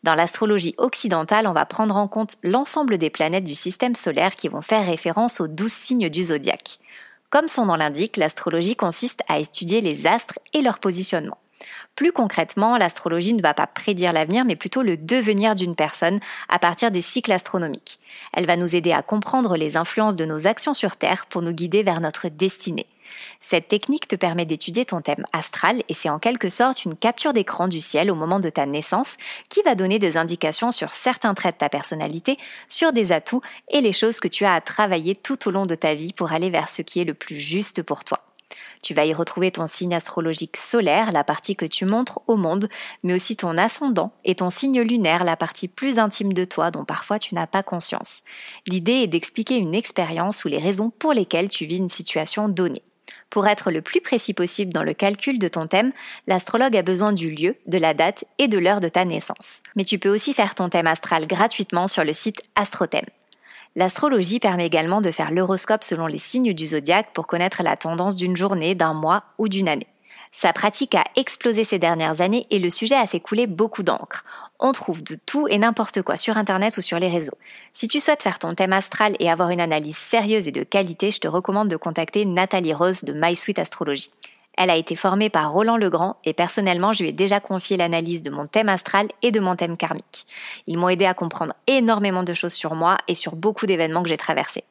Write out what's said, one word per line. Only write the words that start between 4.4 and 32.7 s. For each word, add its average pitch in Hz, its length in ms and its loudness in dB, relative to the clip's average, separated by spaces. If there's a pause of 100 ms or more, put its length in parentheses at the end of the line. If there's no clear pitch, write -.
vont 139 140 -6
faire 214 240 2
référence 175 540 0
aux 160 80 -2
douze 190 240 -4
signes 240 360 2
du 160 160 -2
zodiaque. - 540 -2 (500)
Comme 311 200 4
son 240 180 2
nom 175 80 4
l'indique, 156 420 0
l'astrologie 170 600 0
consiste 202 500 -2
à 151 140 0
étudier 175 400 -2
les 151 260 -2
astres 214 320 0 (140)
et 302 80 2
leur 247 180 2
positionnement. 180 600 -2 (580)
Plus 330 160 2
concrètement, 214 640 2
l'astrologie 175 580 0
ne 208 80 2
va 151 100 6
pas 147 140 2
prédire 180 460 0
l'avenir, 165 320 2
mais 214 100 2
plutôt - 280 -2
le 190 140 2
devenir 214 600 2
d'une 180 180 -2
personne 170 460 0 (280)
à - 120 2
partir 180 320 2
des 180 100 0
cycles 233 300 0
astronomiques. 175 640 -4 (340)
Elle 175 140 0
va 175 100 4
nous 175 200 0
aider 170 160 2
à 143 100 4
comprendre 214 540 0
les 156 200 0
influences 208 380 0
de 160 100 -2
nos 156 220 -2
actions 233 280 0
sur - 220 -2
Terre - 300 -2
pour 175 160 -4
nous 170 100 -2
guider 170 300 0
vers 175 180 2
notre 160 280 -4
destinée. - 580 -4 (540)
Cette - 280 0
technique 240 400 0
te 202 80 0
permet 175 280 0
d'étudier 170 400 -2
ton 175 160 -6
thème 147 320 -4
astral 185 560 0
et 165 60 -2
c'est - 140 -4
en 147 100 0
quelque 233 300 -2
sorte 254 360 0
une 165 120 -6
capture 240 360 0
d'écran 190 360 0
du 165 120 -2
ciel 165 300 2
au 175 60 0
moment 170 240 0
de 175 100 -2
ta 139 160 0
naissance 151 500 -2 (320)
qui 415 140 0
va 277 140 4
donner 190 220 2
des 175 180 2
indications 165 560 0
sur - 200 -4
certains 240 400 0
traits 190 220 0
de - 60 -8
ta 147 80 2
personnalité, 156 680 -4 (320)
sur 320 240 2